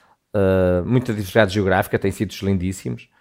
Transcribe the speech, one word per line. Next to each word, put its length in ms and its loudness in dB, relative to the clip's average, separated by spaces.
eh, 540 2
muita 260 2
diversidade 400 2
geográfica, 460 0
tem 140 -2
sítios 300 -6
lindíssimos, 680 -4